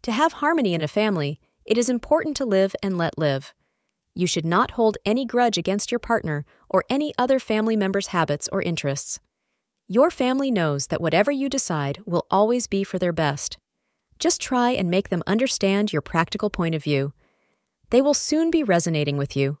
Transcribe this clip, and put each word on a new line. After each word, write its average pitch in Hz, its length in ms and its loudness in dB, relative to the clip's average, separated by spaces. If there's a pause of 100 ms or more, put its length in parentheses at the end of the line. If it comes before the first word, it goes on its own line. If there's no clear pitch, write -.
To 233 100 -4
have 294 220 2
harmony 294 380 2
in 165 80 0
a 151 80 -2
family, 170 500 0 (280)
it 220 100 0
is 240 140 0
important 294 480 0
to 269 80 -2
live 196 360 2
and 190 140 -2
let 165 220 -2
live. 143 340 -2 (640)
You 180 120 -2
should 160 200 -2
not 185 260 2
hold 220 320 2
any 240 220 0
grudge 240 320 0
against 190 340 -2
your 240 60 -2
partner 156 480 -2 (240)
or 185 180 2
any 285 300 -2
other 254 200 2
family 220 380 0
member's 196 320 0
habits 156 420 -2
or 190 120 -2
interests. 147 580 -4 (680)
Your 262 220 4
family 269 400 -2
knows 156 360 0
that - 160 -4
whatever 170 280 2
you 277 200 -2
decide 147 560 -2
will 175 240 -2
always 220 360 2
be 196 160 -2
for 190 160 -6
their 175 140 0
best. 147 460 -2 (600)
Just 349 220 0
try 247 300 2
and 190 200 0
make 190 200 0
them 175 160 -2
understand 208 680 0
your 151 80 0
practical 175 480 -2
point 165 260 -2
of 151 80 -4
view. 143 300 0 (800)
They 240 100 6
will 285 140 4
soon 320 360 0
be 320 120 2
resonating 160 560 2
with 139 180 -4
you. 139 240 0